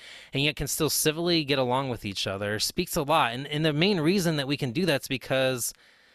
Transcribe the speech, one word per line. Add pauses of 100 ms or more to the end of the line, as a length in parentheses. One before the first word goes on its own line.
(340)
and
yet
can
still
civilly
get
along
with
each
other,
speaks
a
lot.
And,
and
the
main
reason
that
we
can
do
that's
because (420)